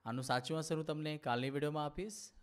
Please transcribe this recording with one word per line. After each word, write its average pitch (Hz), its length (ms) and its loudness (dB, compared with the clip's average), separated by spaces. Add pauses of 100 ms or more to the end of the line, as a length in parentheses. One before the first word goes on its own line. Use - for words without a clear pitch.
આનું 123 180 -2
સાચું 131 340 2
આન્સર 160 180 0
હું 156 100 0
તમને 151 320 -2
કાલની 127 320 2
વીડિયોમાં 147 360 0
આપીશ 202 460 -6 (120)